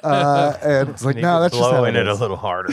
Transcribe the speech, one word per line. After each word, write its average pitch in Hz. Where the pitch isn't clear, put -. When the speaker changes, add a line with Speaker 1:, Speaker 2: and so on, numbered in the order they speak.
Speaker 1:
Uh, 143
and 139
it's 110
like, 135
Speaker 2:
Need -
Speaker 1:
"No, 175
Speaker 2:
to 165
Speaker 1:
that's 170
just 123
Speaker 2:
blow 127
Speaker 1:
how 123
Speaker 2:
in 117
Speaker 1:
it 117
Speaker 2:
it 104
a -
Speaker 1:
is." 101
Speaker 2:
little 98
harder. 92